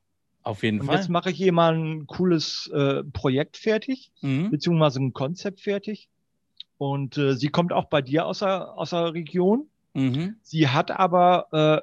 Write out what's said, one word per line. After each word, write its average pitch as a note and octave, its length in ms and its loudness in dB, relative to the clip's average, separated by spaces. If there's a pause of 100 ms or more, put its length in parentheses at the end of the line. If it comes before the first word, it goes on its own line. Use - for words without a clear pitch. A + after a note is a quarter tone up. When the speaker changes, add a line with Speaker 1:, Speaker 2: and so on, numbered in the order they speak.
(420)
Speaker 1:
auf A2 200 -8
jeden G#2+ 180 0
Speaker 2:
Und C#3 60 -6
Speaker 1:
Fall. D#3 100 2
Speaker 2:
jetzt F#3+ 120 0
mache F3 220 -2
ich D#3+ 60 -4
hier F3+ 160 2
mal E3 220 4
ein D#3 320 -6
cooles, - 680 -2
äh, C#3 300 0
Projekt C#3+ 520 -2
fertig, A3 640 -4
Speaker 1:
Mhm. C#3+ 300 -2
Speaker 2:
beziehungsweise D#3 520 2
ein B2+ 120 -2
Konzept F3+ 460 -6
fertig. G3+ 480 -6 (680)
Und, C#3 380 -4
äh, C#3 180 2
sie B2+ 140 -2
kommt F3 240 0
auch F3+ 140 0
bei D3 160 0
dir C3+ 240 -2
aus F#3 140 -6
der, F#3+ 340 -2
aus D#3+ 160 -8
der E3+ 240 -2
Region. F3+ 560 0 (240)
Speaker 1:
Mhm. C3+ 480 -2
Speaker 2:
Sie D#3 260 2
hat D3 220 0
aber, F3+ 580 4 (340)